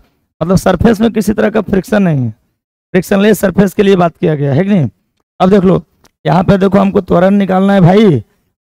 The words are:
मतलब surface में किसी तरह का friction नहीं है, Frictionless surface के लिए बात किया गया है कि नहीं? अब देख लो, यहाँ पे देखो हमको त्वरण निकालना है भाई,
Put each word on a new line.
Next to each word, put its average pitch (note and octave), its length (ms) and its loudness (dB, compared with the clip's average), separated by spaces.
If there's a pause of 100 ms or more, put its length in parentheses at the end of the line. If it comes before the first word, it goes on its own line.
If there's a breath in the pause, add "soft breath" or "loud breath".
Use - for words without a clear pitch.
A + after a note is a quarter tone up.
(420)
मतलब F3 140 -2
surface F#3+ 460 0
में A3+ 100 0
किसी G#3 220 -4
तरह G#3+ 160 -2
का G#3+ 120 -4
friction G3 420 -2
नहीं D3+ 220 -2
है, A2+ 60 -6 (600)
Frictionless G3 460 0
surface F#3+ 340 0
के G#3 100 -2
लिए G3 120 2
बात F3 220 -2
किया D#3+ 180 -2
गया C#3 180 -2
है D#3 100 0
कि G3 60 -4
नहीं? E3 200 0 (500)
अब F#3 100 2
देख F#3+ 140 2
लो, F3 200 0 (420)
यहाँ D#3 180 0
पे G3 140 0
देखो G3 220 0
हमको G3 220 0
त्वरण F#3 320 0
निकालना G3 400 0
है G3 80 2
भाई, F3 420 2 (400)